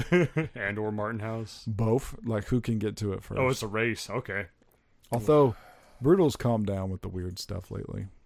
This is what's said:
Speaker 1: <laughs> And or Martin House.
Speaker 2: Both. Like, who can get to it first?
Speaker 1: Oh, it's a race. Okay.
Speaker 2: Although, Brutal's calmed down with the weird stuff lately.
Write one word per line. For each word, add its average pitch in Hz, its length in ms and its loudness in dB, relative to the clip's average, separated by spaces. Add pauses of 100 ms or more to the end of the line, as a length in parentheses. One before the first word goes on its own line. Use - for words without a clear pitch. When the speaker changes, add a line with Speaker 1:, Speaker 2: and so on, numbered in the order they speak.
(100)
Speaker 1:
<laughs> 160 440 2
And 101 240 -4
or 107 140 -2
Martin 107 280 -4
House. 110 460 -8
Speaker 2:
Both. 113 480 2 (100)
Like, 110 220 0
who 123 140 2
can 113 180 0
get 104 200 -2
to 104 140 -2
it 95 100 -6
first? - 180 -8
Speaker 1:
Oh, 131 80 4
it's - 140 -2
a 113 40 -6
race. 110 420 -2
Okay. 101 380 -6 (640)
Speaker 2:
Although, 127 460 4 (440)
Brutal's 160 360 6
calmed 113 300 2
down 95 240 -2
with 92 120 -6
the 98 60 -8
weird 92 320 -6
stuff 95 320 -8
lately. 101 340 -8 (200)